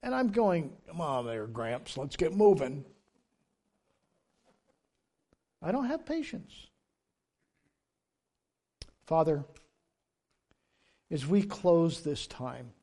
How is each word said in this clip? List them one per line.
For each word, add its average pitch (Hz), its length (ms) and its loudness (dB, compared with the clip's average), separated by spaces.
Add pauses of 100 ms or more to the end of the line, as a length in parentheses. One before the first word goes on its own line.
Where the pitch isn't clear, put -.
And 247 120 -4
I'm 254 160 2
going, 190 420 2 (160)
"Come 170 140 -10
on 135 240 -2
there, 113 220 -4
Gramps, 117 500 -6
let's 139 180 -8
get 165 180 -2
moving." 147 520 4 (2750)
I 170 100 -4
don't 247 160 -2
have 311 180 -6
patience. - 640 -8 (2500)
Father, 156 400 2 (1600)
as 143 160 -4
we 190 180 4
close 170 580 2
this 147 260 -6
time 123 440 -12 (120)